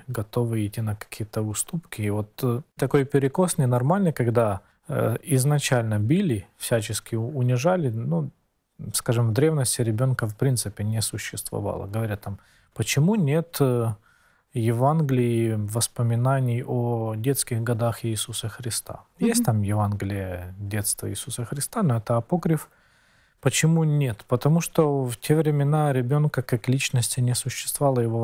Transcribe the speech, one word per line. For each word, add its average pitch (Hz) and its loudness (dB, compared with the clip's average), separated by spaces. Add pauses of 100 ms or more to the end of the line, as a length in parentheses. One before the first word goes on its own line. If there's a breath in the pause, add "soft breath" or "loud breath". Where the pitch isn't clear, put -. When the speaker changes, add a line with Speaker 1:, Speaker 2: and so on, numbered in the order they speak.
Speaker 1:
готовы 113 -2
идти 110 -6
на 107 -2
какие-то - -8
уступки. - -6
И 104 0
вот, 107 -2 (140)
э, 123 0 (160)
такой 135 2
перекос 139 2
ненормальный, 139 2
когда, 113 2 (300 soft breath)
э, 117 0 (180)
изначально 127 2
били, 135 2 (120)
всячески 110 -2
у-, 127 -4
унижали. 127 2
Ну, 139 -2 (640)
скажем, 117 0
в 107 0
древности 135 2
ребенка 117 0
в 107 -8
принципе 117 -2
не 110 -2
существовало. - -6
Говорят 110 -4
там: 101 -8 (360 soft breath)
"Почему 156 2
нет, 160 0
э, 120 2 (600 soft breath)
Евангелии, 120 2 (200)
воспоминаний 120 0
о 120 -2
детских 117 -2
годах 117 -2
Иисуса 113 -4
Христа?" - -8 (200)
Есть 233 2
Speaker 2:
Мгм. 233 -4
Speaker 1:
там 110 2
Евангелие 98 -2
детства 104 -4
Иисуса 117 -8
Христа, - -4
но 127 2
это 117 0
апокриф. 165 0 (720 soft breath)
Почему 160 4
нет? 143 0
Потому 147 4
что 143 2
в 120 -4
те - 2
времена 151 2
ребенка 131 2
как - 0
личности 127 0
не 123 2
существовало, - 0
его 117 0